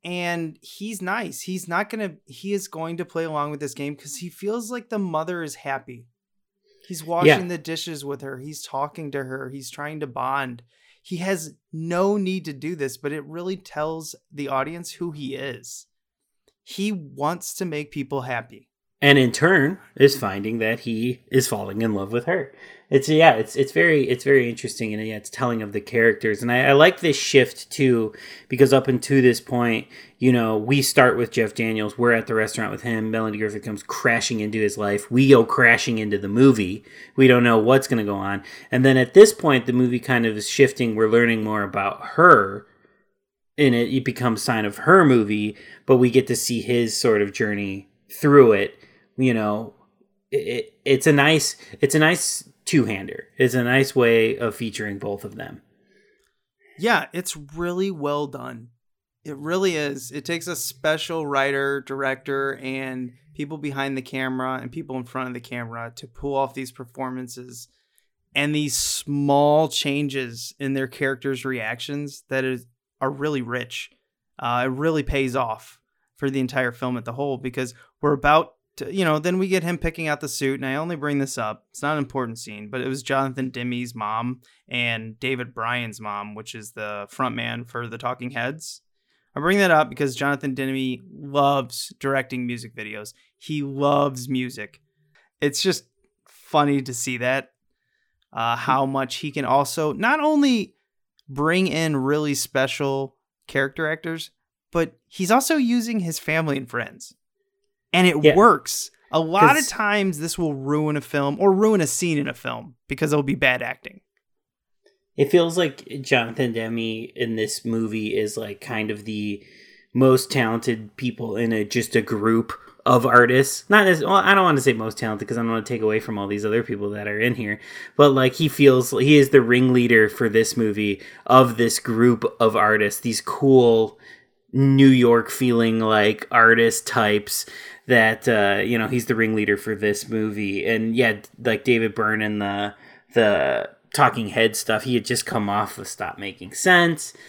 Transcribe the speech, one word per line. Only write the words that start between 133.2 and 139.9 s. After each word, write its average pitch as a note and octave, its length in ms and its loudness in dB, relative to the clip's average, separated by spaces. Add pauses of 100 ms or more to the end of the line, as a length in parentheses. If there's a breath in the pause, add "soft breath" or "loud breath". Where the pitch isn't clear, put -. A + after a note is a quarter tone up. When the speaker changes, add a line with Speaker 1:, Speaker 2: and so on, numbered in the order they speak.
Speaker 2:
cool A#2 800 4 (540 soft breath)
New C3+ 360 6
York A#2+ 420 6
feeling, A2+ 500 2
like, G#2+ 500 2
artist A2+ 560 4
types G#2 580 0 (420 loud breath)
that, A2+ 400 2
uh, G2+ 380 2
you A2+ 140 0
know, A2 100 -2
he's B2 180 -2
the B2 80 2
ringleader A2 420 2
for A2 180 -6
this G2+ 340 -2